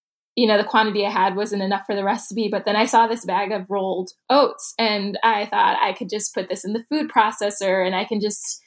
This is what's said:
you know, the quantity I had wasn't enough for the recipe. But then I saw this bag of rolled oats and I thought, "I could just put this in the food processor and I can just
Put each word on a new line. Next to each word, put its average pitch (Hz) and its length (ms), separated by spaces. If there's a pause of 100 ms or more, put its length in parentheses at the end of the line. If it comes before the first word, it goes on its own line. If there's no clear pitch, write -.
(340)
you 240 140
know, 214 80
the 202 80
quantity 208 420
I 196 40
had 190 260
wasn't 202 260
enough 196 240
for 214 80
the 202 80
recipe. 208 480
But 202 140
then 208 100
I 214 120
saw 233 200
this 233 180
bag 190 280
of 190 180
rolled 190 400 (180)
oats - 500
and 208 440
I 214 240
thought, 202 340
"I 196 120
could 185 160
just 208 260
put 185 140
this - 160
in 196 80
the 233 180
food 302 180
processor 202 800
and 190 80
I 190 100
can 214 160
just - 460